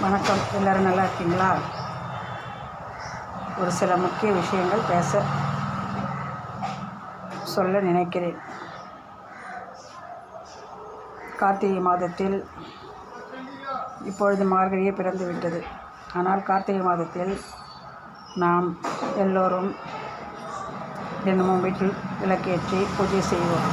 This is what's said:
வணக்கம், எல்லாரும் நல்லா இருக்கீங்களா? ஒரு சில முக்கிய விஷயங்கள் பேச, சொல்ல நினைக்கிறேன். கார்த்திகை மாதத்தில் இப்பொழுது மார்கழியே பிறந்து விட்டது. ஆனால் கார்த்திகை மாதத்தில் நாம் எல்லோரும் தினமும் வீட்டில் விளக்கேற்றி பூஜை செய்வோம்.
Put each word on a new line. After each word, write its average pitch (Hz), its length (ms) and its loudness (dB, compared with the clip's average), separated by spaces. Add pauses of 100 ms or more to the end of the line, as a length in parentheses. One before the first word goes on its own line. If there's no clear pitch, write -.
வணக்கம், 196 360 4 (160)
எல்லாரும் 190 300 4
நல்லா 185 180 6
இருக்கீங்களா? 185 420 2 (2250)
ஒரு 180 180 2
சில 185 140 4 (100)
முக்கிய 208 280 2 (100)
விஷயங்கள் 185 500 2
பேச, 175 300 4 (2250)
சொல்ல 190 340 4
நினைக்கிறேன். 175 500 2 (3000)
கார்த்திகை 196 480 4
மாதத்தில் 180 480 2 (1700)
இப்பொழுது 202 420 4
மார்கழியே 190 480 4
பிறந்து 185 300 0
விட்டது. 170 320 -2 (560)
ஆனால் 185 320 4
கார்த்திகை 190 400 4
மாதத்தில் 175 440 0 (1120)
நாம் 175 260 6 (540)
எல்லோரும் 185 480 4 (1500)
தினமும் 185 420 4
வீட்டில் 190 320 2 (240)
விளக்கேற்றி 185 580 2 (140)
பூஜை 190 380 2
செய்வோம். 170 400 2